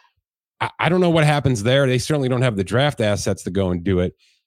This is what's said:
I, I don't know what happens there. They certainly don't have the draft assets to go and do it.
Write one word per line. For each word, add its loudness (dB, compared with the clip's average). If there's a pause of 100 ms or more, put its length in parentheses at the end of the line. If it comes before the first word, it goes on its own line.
(600)
I, -4 (100)
I 2
don't 2
know 2
what 4
happens 0
there. 2
They 0
certainly -2
don't 0
have 0
the -2
draft -2
assets -2
to -6
go 0
and -4
do 0
it. -2 (320)